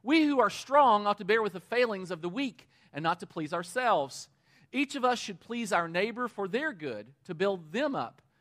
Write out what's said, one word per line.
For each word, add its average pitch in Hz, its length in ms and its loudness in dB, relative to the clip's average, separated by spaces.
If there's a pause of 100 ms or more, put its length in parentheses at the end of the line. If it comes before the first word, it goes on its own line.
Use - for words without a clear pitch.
"We 302 220 4
who 285 160 2
are 202 80 4
strong 240 580 4
ought 208 120 2
to 196 60 -8
bear 220 160 4
with 202 120 -2
the 180 80 -10
failings 214 500 -2
of 165 100 -8
the 175 80 -4
weak 247 380 -6 (260)
and 143 80 -8
not 165 200 0
to 202 40 -12
please 156 280 -8
ourselves. 180 760 0 (460)
Each 277 220 -2
of 247 100 -2
us 247 140 2
should 185 200 -10
please 233 320 -6
our 170 160 2
neighbor 214 400 -2
for 202 220 -6
their 277 240 -4
good, 120 340 -10 (180)
to 185 80 -10
build 175 380 -2
them 247 240 -2
up. 123 260 -8 (200)